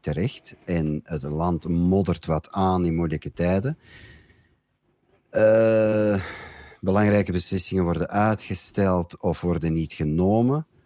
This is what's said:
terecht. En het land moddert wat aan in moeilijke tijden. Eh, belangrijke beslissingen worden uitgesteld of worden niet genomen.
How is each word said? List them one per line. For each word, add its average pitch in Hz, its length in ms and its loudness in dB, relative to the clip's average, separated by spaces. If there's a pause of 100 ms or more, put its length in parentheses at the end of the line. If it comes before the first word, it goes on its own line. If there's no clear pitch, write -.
terecht. 80 540 -6 (100)
En 78 400 -2
het 78 180 -8
land 80 460 -4
moddert 90 580 0
wat 78 260 -2
aan 92 320 0
in 82 100 0
moeilijke 80 380 -4
tijden. 98 460 -2 (1500)
Eh, 110 880 4 (600)
belangrijke 101 520 2
beslissingen 92 520 0
worden 85 260 -2
uitgesteld 101 1120 0
of 87 200 -2
worden 85 320 0
niet 80 200 -2
genomen. 104 760 0 (200)